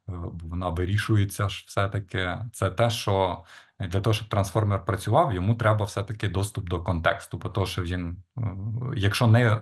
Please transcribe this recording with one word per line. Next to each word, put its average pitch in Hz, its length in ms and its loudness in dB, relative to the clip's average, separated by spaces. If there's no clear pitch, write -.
е, 92 40 -6
вона 90 260 -4
вирішується 98 800 2
ж - 180 -10
все-таки. 95 680 -2
Це 92 180 0
те, 117 180 2
що 95 540 0
для 98 220 -2
того, 113 120 2
щоб 110 160 -4
трансформер 101 560 0
працював, 120 480 2
йому 95 220 2
треба 107 300 2
все-таки 101 440 -4
доступ 98 400 -4
до 87 140 -2
контексту, 85 540 0
бо - 120 -6
то, 95 160 0
що 92 180 -4
він, 87 340 -4
е, 120 40 -6
якщо 104 320 2
не 110 340 6